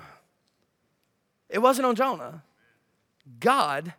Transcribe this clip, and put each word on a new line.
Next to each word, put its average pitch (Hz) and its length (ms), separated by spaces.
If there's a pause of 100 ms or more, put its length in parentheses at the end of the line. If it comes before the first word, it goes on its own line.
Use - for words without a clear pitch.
(1500)
It 196 100
wasn't 254 280
on 240 80
Jonah. 165 480 (960)
God 165 600